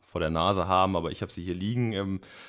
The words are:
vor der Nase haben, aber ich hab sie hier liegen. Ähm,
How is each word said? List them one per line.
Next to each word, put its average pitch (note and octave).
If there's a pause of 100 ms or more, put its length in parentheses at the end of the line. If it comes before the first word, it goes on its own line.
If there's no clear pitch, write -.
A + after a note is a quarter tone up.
vor -
der D#2+
Nase F2
haben, F#2+
aber E2
ich -
hab F#2+
sie F2
hier F2
liegen. A2
Ähm, G2 (280)